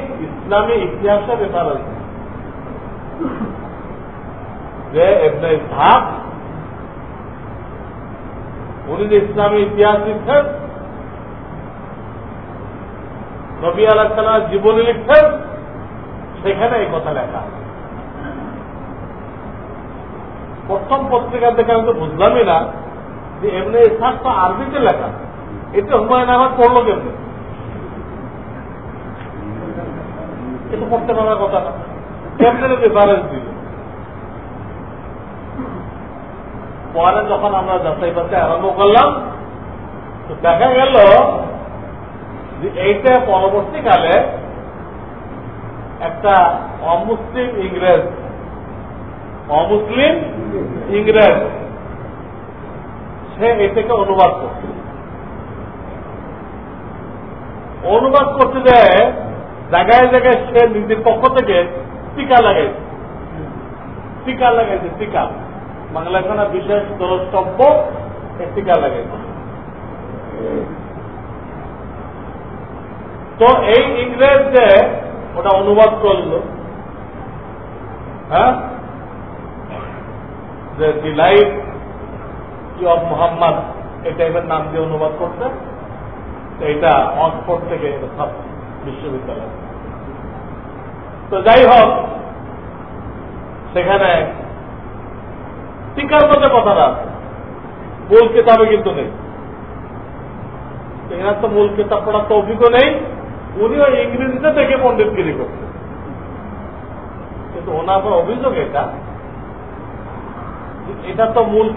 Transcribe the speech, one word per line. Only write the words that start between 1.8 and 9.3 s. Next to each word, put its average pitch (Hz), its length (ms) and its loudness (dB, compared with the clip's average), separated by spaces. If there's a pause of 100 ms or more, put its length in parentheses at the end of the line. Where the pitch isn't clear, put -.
যে 170 320 6
ইবনে 156 280 2
ইসহাক, 156 500 4 (2750)
উনি 185 200 -2
যে 208 100 6
ইসলামী 208 440 4